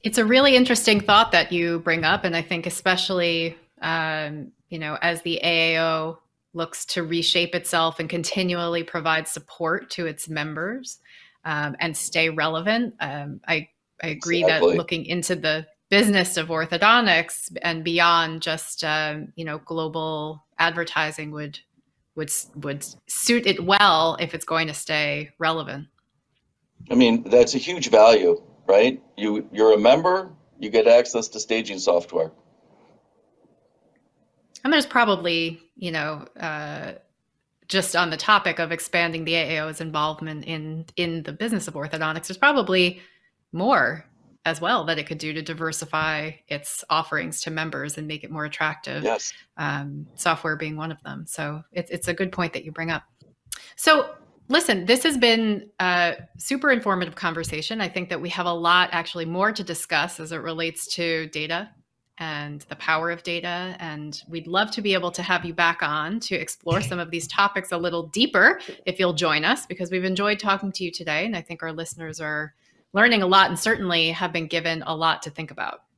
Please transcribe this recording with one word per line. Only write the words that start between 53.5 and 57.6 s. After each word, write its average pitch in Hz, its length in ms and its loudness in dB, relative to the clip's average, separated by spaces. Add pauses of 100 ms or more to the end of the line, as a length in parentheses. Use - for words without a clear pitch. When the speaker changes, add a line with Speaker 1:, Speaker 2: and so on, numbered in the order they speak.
Speaker 1:
So - 380 4 (340)
listen, 247 380 2
this 254 180 4
has 302 120 2
been 226 640 2
a 180 360 2 (240)
super 269 320 0
informative 196 440 0
conversation. 160 640 -4